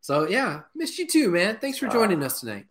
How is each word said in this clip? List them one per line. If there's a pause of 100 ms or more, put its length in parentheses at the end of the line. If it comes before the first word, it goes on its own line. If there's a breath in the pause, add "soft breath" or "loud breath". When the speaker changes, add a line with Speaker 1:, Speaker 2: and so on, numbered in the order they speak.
Speaker 1:
So,
yeah, (120)
missed
you
too,
man.
Thanks
for
joining
Speaker 2:
Uh,
Speaker 1:
us
tonight.